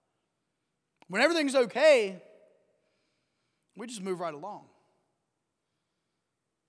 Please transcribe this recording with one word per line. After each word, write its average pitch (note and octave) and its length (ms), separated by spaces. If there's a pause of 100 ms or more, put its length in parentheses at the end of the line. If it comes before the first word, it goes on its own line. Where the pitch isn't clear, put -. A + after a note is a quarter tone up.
(1080)
When F#3+ 120
everything's D4+ 340
okay, A#3+ 680 (1500)
we G#3+ 100
just A#3 140
move F#3 200
right E3 140
along. E3+ 320 (2000)